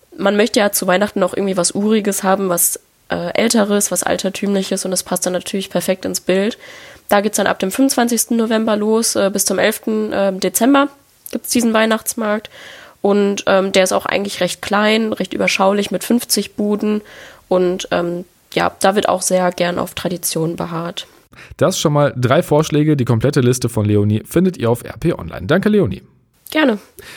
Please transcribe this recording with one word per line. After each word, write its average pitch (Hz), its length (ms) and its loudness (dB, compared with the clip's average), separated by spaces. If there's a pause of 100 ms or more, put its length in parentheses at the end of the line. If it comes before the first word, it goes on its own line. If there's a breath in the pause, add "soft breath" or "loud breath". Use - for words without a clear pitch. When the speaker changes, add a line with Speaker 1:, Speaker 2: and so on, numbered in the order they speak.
(160)
Speaker 1:
Man 202 200 2
möchte 226 220 2
ja 202 140 2
zu 190 160 -2
Weihnachten 196 320 2
noch 180 160 0
irgendwie 196 200 0
was 175 140 0
Uriges 202 540 0
haben, 190 240 2
was, - 320 -2 (280)
äh, 175 260 -4
Älteres, 208 580 2
was 175 100 -2
Altertümliches. 190 840 -2
Und 185 60 -6
das 208 140 -2
passt - 220 -4
dann 185 60 -2
natürlich 190 380 -6
perfekt 185 340 -2
ins 185 160 -4
Bild. 196 380 0 (500 loud breath)
Da 202 120 4
geht's 208 160 -2
dann 202 100 2
ab - 140 0
dem 190 100 -2
fünfundzwanzigsten 240 680 0
November 220 380 0
los, 220 400 0
äh, 202 180 2
bis 196 120 -2
zum 190 160 0
elften, 214 520 -2
äh, 196 200 0
Dezember 269 560 2 (420)
gibt's - 200 -8
diesen 233 220 2
Weihnachtsmarkt. 220 800 -2 (500 loud breath)
Und, 202 460 0
ähm, 190 240 2
der 190 140 4
ist 185 80 0
auch 190 140 -2
eigentlich 196 340 -4
recht 180 200 -2
klein, 214 520 0
recht 190 200 -6
überschaulich 196 600 0
mit 185 100 -4
fünfzig - 540 -2
Buden. 208 440 0 (460 loud breath)
Und, 185 460 0
ähm, 175 320 -2 (300)
ja, 175 260 0
da 196 160 2
wird - 120 2
auch 185 140 0
sehr 180 300 2
gern 175 260 -2
auf - 160 -6
Tradition 170 640 -4
beharrt. 170 500 -8 (500 loud breath)
Speaker 2:
Das 156 220 0
schon 156 140 0
mal 147 240 2
drei 127 260 2
Vorschläge. 151 540 2
Die 131 80 0
komplette 120 360 2
Liste 120 280 2
von 107 180 -2
Leonie 104 400 2
findet 175 300 2
ihr 117 120 -2
auf 120 140 0
R - 160 -14
P 170 160 0
Online. - 320 -10
Danke, 175 220 2
Leonie. 180 340 0 (480)
Speaker 1:
Gerne. 269 280 2 (380 loud breath)